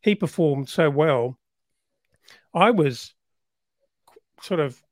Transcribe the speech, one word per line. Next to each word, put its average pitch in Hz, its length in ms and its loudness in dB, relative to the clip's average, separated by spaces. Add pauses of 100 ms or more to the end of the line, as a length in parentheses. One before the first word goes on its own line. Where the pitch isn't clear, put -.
he 208 140 2
performed 147 520 -2
so 160 220 0
well. 135 500 0 (1120)
I 185 180 4
was 147 420 -2 (1300)
sort 180 180 -4
of 139 220 -4 (100)